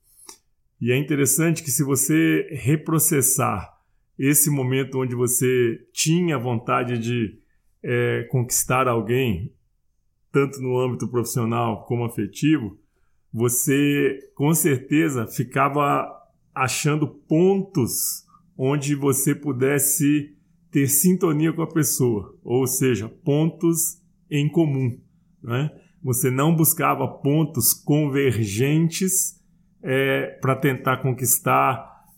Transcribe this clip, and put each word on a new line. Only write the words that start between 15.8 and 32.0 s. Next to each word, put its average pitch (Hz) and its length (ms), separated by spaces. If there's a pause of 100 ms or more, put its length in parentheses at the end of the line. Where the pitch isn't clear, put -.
achando 147 540
pontos 175 1120 (320)
onde 139 400
você 139 400
pudesse 143 1000 (340)
ter 139 180
sintonia 165 640
com 160 80
a 160 40
pessoa, 123 800
ou 127 220
seja, 120 420
pontos 160 880 (320)
em 147 160
comum, 135 540 (420)
né? 131 280 (320)
Você 131 280
não 143 240
buscava 143 540
pontos 147 640
convergentes, 139 1700 (400)
é, 135 600
pra 131 120
tentar 131 440
conquistar 131 920 (280)